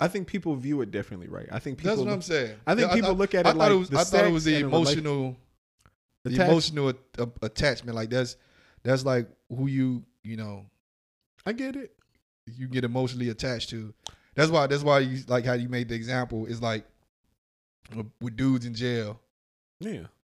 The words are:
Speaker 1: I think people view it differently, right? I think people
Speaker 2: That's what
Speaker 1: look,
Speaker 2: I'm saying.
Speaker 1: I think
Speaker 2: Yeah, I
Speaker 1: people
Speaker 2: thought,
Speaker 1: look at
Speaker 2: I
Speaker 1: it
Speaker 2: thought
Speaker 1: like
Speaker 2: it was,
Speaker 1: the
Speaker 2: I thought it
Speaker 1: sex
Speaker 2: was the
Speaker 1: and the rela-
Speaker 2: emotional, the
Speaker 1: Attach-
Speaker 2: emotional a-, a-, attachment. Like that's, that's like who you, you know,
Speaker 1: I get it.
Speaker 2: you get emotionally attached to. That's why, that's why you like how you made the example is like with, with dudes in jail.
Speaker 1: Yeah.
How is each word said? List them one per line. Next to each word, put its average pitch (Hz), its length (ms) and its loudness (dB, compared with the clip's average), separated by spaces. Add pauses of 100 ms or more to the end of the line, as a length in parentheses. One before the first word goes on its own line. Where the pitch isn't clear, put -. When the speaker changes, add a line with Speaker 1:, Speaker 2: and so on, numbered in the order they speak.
Speaker 1:
I 165 60 4
think 185 200 -4
people 175 280 -4
view 135 260 -2
it 107 100 -4
differently, 101 380 -8
right? - 220 -12
I 104 80 -6
think 131 180 -8
people 170 140 -2
Speaker 2:
That's 214 80 0
what 131 80 0
Speaker 1:
look, 208 80 0
Speaker 2:
I'm 180 80 -4
saying. 135 320 -2 (100)
Speaker 1:
I 165 100 2
think 240 120 4
Speaker 2:
Yeah, 180 40 0
I 180 40 4
Speaker 1:
people 196 160 2
Speaker 2:
thought, 185 80 0
Speaker 1:
look 196 160 0
at 175 100 2
Speaker 2:
I - 40 8
Speaker 1:
it 220 40 6
Speaker 2:
thought 160 60 0
Speaker 1:
like 202 120 8
Speaker 2:
it 196 40 8
was, 185 140 0
Speaker 1:
the 139 100 2
Speaker 2:
I 170 40 4
thought 185 140 2
it 175 60 8
Speaker 1:
sex 175 100 6
Speaker 2:
was 160 120 0
the 156 100 4
Speaker 1:
and 147 100 2
the - 40 -2
rela- 165 120 4
Speaker 2:
emotional, 143 560 0 (880)
the - 100 -2
Speaker 1:
Attach- 175 160 4
Speaker 2:
emotional 156 400 4
a-, 123 60 -2 (280)
a-, 117 80 -6 (140)
attachment. 117 500 -2
Like 113 140 -4
that's, 123 260 -2 (460)
that's 131 240 0
like 123 220 0 (280)
who 135 120 -2
you, 131 360 0 (200)
you 110 140 -10
know, 104 280 -10 (800)
Speaker 1:
I 214 80 -2
get 262 220 -6
it. 269 180 -12 (540)
Speaker 2:
you 127 200 -10
get 127 160 -2
emotionally 123 460 -2
attached 117 400 -6
to. 110 240 -10 (420)
That's 156 140 4
why, 156 160 4
that's 143 180 0
why 143 160 6
you 131 280 0
like 120 180 2
how 127 80 2
you 120 160 -2
made 120 200 -4
the 117 60 -4
example 117 520 -4
is 113 140 -8
like 113 220 -2 (1120)
with, 110 140 -8 (120)
with 120 140 -8
dudes 131 300 2
in 120 80 -8
jail. 113 460 -4 (600)
Speaker 1:
Yeah. 160 280 -10 (200)